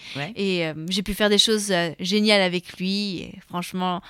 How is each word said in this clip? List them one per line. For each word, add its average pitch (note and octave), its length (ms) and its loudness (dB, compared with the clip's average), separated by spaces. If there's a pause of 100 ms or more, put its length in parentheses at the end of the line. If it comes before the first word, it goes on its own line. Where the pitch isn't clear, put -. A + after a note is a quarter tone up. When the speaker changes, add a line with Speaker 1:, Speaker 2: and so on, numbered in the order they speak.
(160)
Speaker 1:
Ouais. D3 200 -8
Speaker 2:
Et, F#3 300 0
euh, D#3 80 -4 (140)
j'ai F#3+ 140 -2
pu G3+ 120 -4
faire G#3+ 160 2
des G3+ 80 4
choses, G3+ 320 2
euh, E3+ 200 2 (100)
géniales G#3 420 4
avec F3+ 360 -2
lui. F#3+ 420 -4
Et - 140 -12 (140)
franchement, F3+ 600 -4